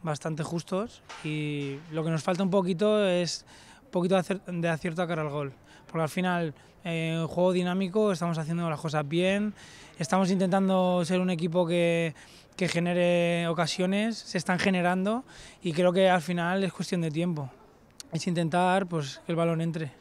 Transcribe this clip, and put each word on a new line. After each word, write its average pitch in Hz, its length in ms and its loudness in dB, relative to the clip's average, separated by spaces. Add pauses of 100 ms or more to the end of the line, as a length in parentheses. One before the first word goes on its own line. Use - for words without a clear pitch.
bastante 160 380 -4
justos 180 600 -6 (220)
y 147 540 -4 (120)
lo 156 140 -4
que 165 60 -2
nos 160 120 0
falta 185 200 0
un 190 80 2
poquito 202 580 2
es 175 360 0 (380)
un - 80 -20
poquito 185 240 2
de 190 60 4
acer-, 190 240 -4
de 170 240 -4
acierto 165 340 -2
a 170 60 -2
cara 160 140 -2
al 151 80 -4
gol, 139 240 -6 (320)
porque 165 160 -2
al 156 60 0
final, 175 460 -2 (300)
eh, 165 340 -2
en 165 80 0
juego 180 260 2
dinámico 185 600 2
estamos 170 260 -2
haciendo 170 300 -2
las 151 100 -4
cosas 151 300 -2
bien, 190 460 0 (440)
estamos 185 320 2
intentando 185 760 2
ser 180 140 2
un 185 100 0
equipo 175 360 0
que, 170 480 2 (400)
que 180 140 0
genere 175 800 2
ocasiones, 185 720 0
se - 180 -8
están 180 220 0
generando 190 640 0 (380)
y 175 100 -2
creo 180 200 4
que 190 180 6
al 180 120 4
final 175 400 0
es 185 100 -2
cuestión 180 280 -4
de 165 100 -2
tiempo, 151 400 -2 (640)
es 165 140 -4
intentar, 180 600 2
pues, 156 380 -6
que 175 80 -6
el 165 40 0
balón 165 260 0
entre. 160 380 -4